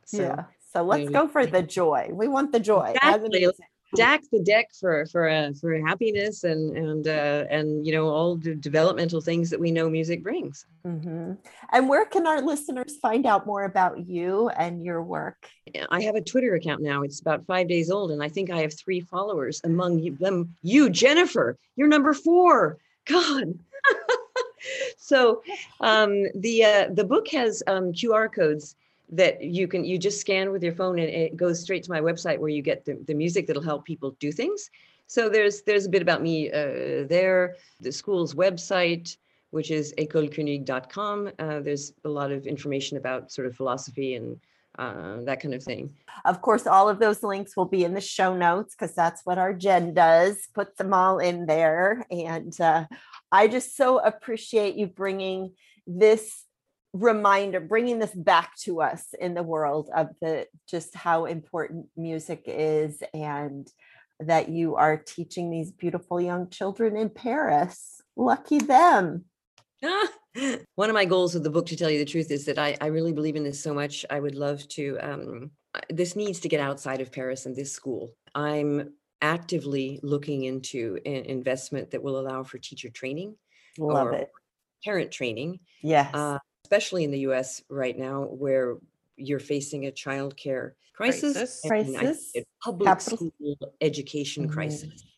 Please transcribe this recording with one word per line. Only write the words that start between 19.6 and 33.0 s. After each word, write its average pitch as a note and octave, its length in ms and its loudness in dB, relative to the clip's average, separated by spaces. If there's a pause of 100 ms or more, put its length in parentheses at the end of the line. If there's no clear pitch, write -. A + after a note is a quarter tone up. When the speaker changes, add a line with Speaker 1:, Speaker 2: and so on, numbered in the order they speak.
Speaker 1:
among E3+ 360 2
you, D#3+ 160 -4
them, F3 480 -2
you, A#3+ 260 4
Jennifer. A3+ 640 4 (200)
You're C#4+ 120 4
number D4 280 6
four. D#4+ 640 6 (260)
God. C#4+ 540 2 (260)
<laughs> A#4 80 6 (1040)
So, B3 460 4 (380)
um, G#3+ 420 4 (120)
the, A3+ 280 4
uh, G#3 300 8
the F3 100 2
book D#4 260 2
has, A#3+ 380 0
um, F#3 240 0
Q A3 220 0
R A3 160 4
codes D3+ 460 0 (340)
that E3 340 4
you F3 240 -2
can, F3+ 160 -2
you F3+ 140 -2
just G3+ 240 -2
scan F#3+ 300 0
with F#3+ 120 -4
your E3+ 100 -2
phone, F3+ 260 -2
and D#3+ 100 0
it E3 260 -2
goes E3+ 260 0
straight F3+ 220 -4
to F3+ 80 -10
my D#3+ 80 0
website E3 400 -2
where D3+ 100 -2
you D3+ 120 -2
get C#3 240 -2
the, C#3+ 80 -4 (120)